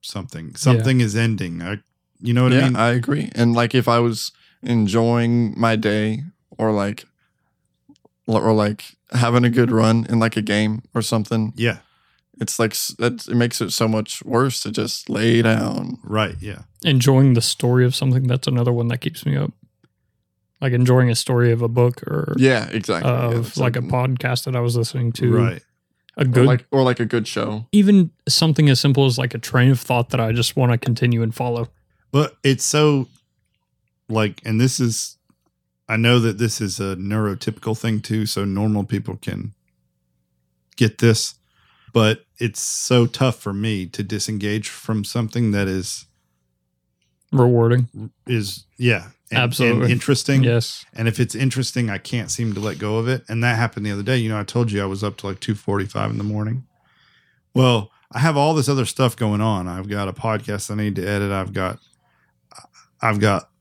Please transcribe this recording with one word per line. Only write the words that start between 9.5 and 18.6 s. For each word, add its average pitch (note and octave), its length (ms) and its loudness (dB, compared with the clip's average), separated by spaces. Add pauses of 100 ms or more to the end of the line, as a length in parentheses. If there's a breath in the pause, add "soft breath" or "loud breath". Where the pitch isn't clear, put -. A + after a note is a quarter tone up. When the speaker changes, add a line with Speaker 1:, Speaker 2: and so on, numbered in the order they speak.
Speaker 3:
run A2+ 360 4
in, A#2 120 0
like, A2+ 180 0
a A2 40 -2
game G#2+ 420 0 (100)
or A#2 80 -2
something, A2 540 -2
Speaker 1:
Yeah. A2+ 240 -4 (600)
Speaker 3:
it's - 200 -6
like A2+ 120 2
s-, - 260 -8
that's, A#2+ 300 -4
it A#2+ 80 -4
makes A#2 240 0
it - 120 -4
so A2+ 160 0
much A2 360 -4
worse B2 400 -2
to G#2 80 -8
just - 380 -6
lay A#2 320 2
down. A2 640 -2
Speaker 1:
Right, G#2 360 -2
yeah. F#2+ 240 -14 (200)
Speaker 2:
Enjoying C3 500 4
the A#2 80 4
story B2 440 2
of B2 80 0
something, C3 300 0
that's C3 240 -2
another B2 240 0